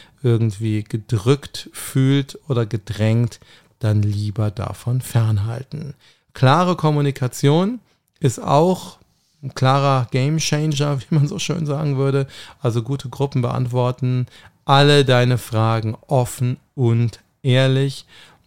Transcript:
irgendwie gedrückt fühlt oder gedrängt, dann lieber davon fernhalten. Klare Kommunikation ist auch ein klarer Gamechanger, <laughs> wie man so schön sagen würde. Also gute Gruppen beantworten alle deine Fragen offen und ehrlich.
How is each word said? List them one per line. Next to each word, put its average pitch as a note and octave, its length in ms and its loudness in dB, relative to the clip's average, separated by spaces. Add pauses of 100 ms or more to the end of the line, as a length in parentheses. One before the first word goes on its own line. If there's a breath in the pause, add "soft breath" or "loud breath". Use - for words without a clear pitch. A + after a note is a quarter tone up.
(220 loud breath)
irgendwie A2 640 0
gedrückt A#2+ 880 -4
fühlt C3+ 680 0 (100)
oder A#2+ 180 0
gedrängt, A2 760 -2 (380 soft breath)
dann G#2+ 240 2
lieber G#2 480 -2
davon G2+ 520 -4
fernhalten. A2+ 920 -4 (380 soft breath)
Klare E3 440 2
Kommunikation D3 1040 0 (400)
ist E3 180 -2
auch F3+ 600 0 (440)
ein C3+ 120 -12
klarer C3+ 560 2
Gamechanger, D3 880 0
<laughs> - 80 -16
wie F3 60 -2
man D3 140 4
so G3+ 100 -6
schön D#3 280 -4
sagen D3 320 -2
würde. C3+ 280 0 (340 loud breath)
Also A#2+ 220 -2
gute C3+ 280 -6
Gruppen C3+ 320 -2
beantworten B2 840 -2 (380 loud breath)
alle C#3+ 400 6
deine B2 340 4
Fragen A2 580 -2 (100)
offen B2+ 520 -2 (160)
und A#2 460 0 (220)
ehrlich. C3+ 640 2 (400 loud breath)